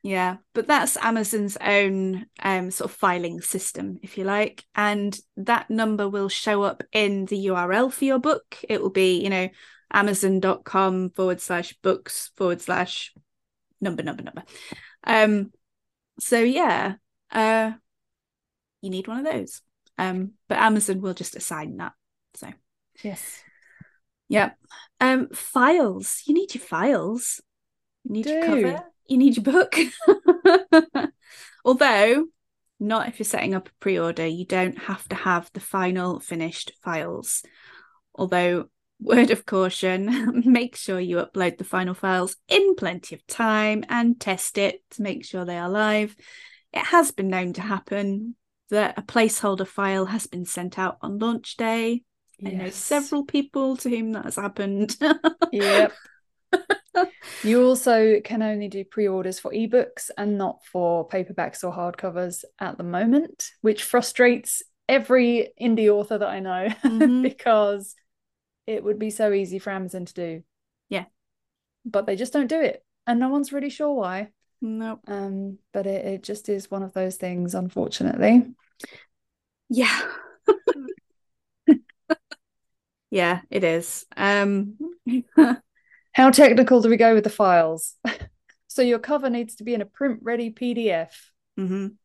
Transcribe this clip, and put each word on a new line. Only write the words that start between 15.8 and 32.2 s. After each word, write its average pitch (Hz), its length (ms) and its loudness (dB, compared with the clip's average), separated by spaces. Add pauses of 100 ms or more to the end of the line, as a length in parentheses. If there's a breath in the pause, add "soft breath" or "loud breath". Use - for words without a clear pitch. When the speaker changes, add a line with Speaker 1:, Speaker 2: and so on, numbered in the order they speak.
Speaker 1:
so 240 200 0
yeah, 233 560 2 (360)
uh, 220 400 0 (1120)
you 196 80 -10
need 185 180 -8
one 247 180 -8
of 311 60 -2
those. - 300 -8 (360)
Um, 185 360 -4 (160)
but - 100 0
Amazon 208 420 2
will 190 140 -6
just - 220 -12
assign 156 400 -10
that. - 160 -12 (420)
So - 120 -18 (540)
Speaker 2:
Yes. - 400 -14 (840 soft breath)
Speaker 1:
yeah. - 240 2 (480 loud breath)
Um, 254 300 2
files. 254 960 0
You 294 80 2
need 381 180 0
your - 100 -12
files. 202 760 -2 (640)
You - 80 -10
need 220 160 -4
your 311 140 0
Speaker 2:
Do. 330 60 0
Speaker 1:
cover. 254 360 0 (240)
You 269 100 2
need 254 200 8
your 208 80 -2
book. 339 300 4 (300)
<laughs> 339 1040 6 (560 loud breath)
Although, 254 600 4 (540)